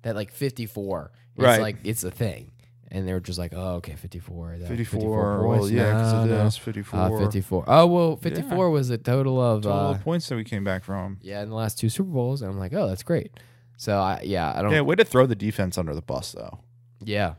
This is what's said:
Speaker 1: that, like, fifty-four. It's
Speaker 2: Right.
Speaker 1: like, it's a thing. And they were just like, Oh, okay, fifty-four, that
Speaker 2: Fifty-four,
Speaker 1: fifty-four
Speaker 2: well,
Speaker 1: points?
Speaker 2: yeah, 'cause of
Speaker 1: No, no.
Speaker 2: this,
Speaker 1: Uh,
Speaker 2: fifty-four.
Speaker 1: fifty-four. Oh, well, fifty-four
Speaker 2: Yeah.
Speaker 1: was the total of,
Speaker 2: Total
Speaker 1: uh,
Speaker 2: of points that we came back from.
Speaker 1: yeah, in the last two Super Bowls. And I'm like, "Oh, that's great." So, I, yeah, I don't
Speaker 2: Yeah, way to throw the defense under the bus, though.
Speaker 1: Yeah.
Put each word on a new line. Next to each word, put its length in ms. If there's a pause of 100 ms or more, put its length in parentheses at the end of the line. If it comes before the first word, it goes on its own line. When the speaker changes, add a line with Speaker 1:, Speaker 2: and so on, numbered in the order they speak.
Speaker 1:
that, 140
like, 160
fifty-four. 760 (260)
It's 80
Speaker 2:
Right. 160
Speaker 1:
like, 240
it's 200
a 60
thing. 400 (400)
And 180
they 40
were 80
just 180
like, 160
Oh, 220
okay, 200
fifty-four, 640
that 100
Speaker 2:
Fifty-four, 320
Speaker 1:
fifty-four 480
Speaker 2:
well, 100
Speaker 1:
points? 140
Speaker 2:
yeah, 200
'cause 200
of 60 (120)
Speaker 1:
No, 80
no. 60
Speaker 2:
this, 140
Speaker 1:
Uh, 20
Speaker 2:
fifty-four. 600
Speaker 1:
fifty-four. 460
Oh, 200
well, 300
fifty-four 500
Speaker 2:
Yeah. 60
Speaker 1:
was 160
the 100
total 420
of, 220
Speaker 2:
Total 160
Speaker 1:
uh, 140
Speaker 2:
of 100
points 260
that 80
we 80
came 200
back 200
from. 380
Speaker 1:
yeah, 200
in 60
the 80
last 220
two 100
Super 220
Bowls. 320
And 100
I'm 60
like, 160
"Oh, 140
that's 140
great." 300 (440)
So, 220
I, 240
yeah, 320
I 80
don't 80
Speaker 2:
Yeah, 120
way 120
to 100
throw 220
the 80
defense 440
under 160
the 80
bus, 300
though. 280 (420)
Speaker 1:
Yeah. 360